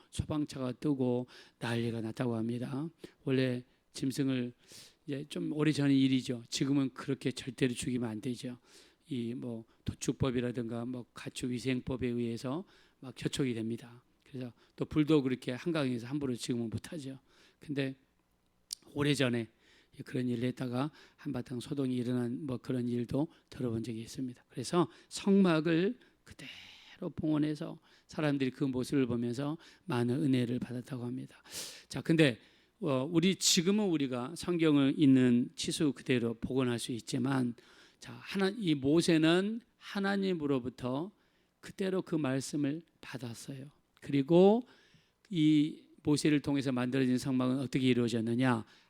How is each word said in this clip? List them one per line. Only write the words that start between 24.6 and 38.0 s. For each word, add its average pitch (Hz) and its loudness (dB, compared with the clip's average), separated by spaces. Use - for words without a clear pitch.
성막을 175 4
그대로 - -14
봉헌해서 156 -2
사람들이 143 2
그 - -2
모습을 131 2
보면서 120 -2
많은 123 0
은혜를 123 2
받았다고 120 -8
합니다. 131 -10
자, 135 -6
근데, 156 6
어, 139 0
우리 170 4
지금은 202 4
우리가 139 -2
성경을 151 4
있는 127 6
치수 156 0
그대로 120 0
복원할 123 -2
수 - -8
있지만, 127 -2